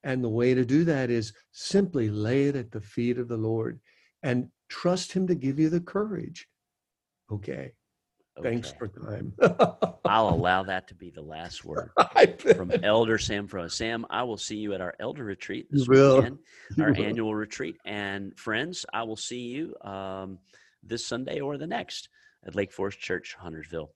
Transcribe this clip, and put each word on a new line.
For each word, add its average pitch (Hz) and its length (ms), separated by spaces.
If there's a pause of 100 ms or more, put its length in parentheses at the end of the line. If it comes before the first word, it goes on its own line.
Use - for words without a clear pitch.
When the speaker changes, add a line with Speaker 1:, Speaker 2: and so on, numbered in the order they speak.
Speaker 1:
And 127 200
the 117 60
way 120 240
to 127 120
do 143 200
that 135 240
is 113 240 (180)
simply 175 580
lay 113 380
it 143 80
at 123 160
the 110 100
feet 120 360
of 123 100
the 117 100
Lord 113 420 (440)
and 123 260 (200)
trust - 440
him 185 140
to 175 80
give 135 240
you 156 100
the 175 120
courage. 202 680 (840)
Okay. 67 420 (680)
Thanks 120 260
Speaker 2:
Okay. - 80
Speaker 1:
for 113 100
time. 104 520
<laughs> - 680
Speaker 2:
I'll 107 240
allow 87 340
that 92 260
to 92 60
be 90 140
the 78 140
last 80 420
word - 280
Speaker 1:
<laughs> - 40
I - 300
bet. - 280
Speaker 2:
from 90 160 (120)
Elder 110 340
Sam 101 300
Froh. 90 200
Sam, 117 440
I 113 120
will 113 140
see 107 200
you 104 160
at 92 80
our 90 180
elder 139 240
retreat 104 480
Speaker 1:
You 143 80
Speaker 2:
this 123 80
Speaker 1:
will. 135 300
Speaker 2:
weekend, 127 200 (400)
Speaker 1:
You 156 60
Speaker 2:
our - 100
Speaker 1:
will. 104 100
Speaker 2:
annual 110 320
retreat. - 480
And 98 540
friends, 131 560
I 117 100
will 110 140
see 123 240
you, 131 400
um, 95 560 (460)
this 113 220
Sunday 135 340
or 143 180
the 147 100
next - 420 (360)
at 90 100
Lake 101 160
Forest 98 280
Church, - 400
Huntersville. 80 560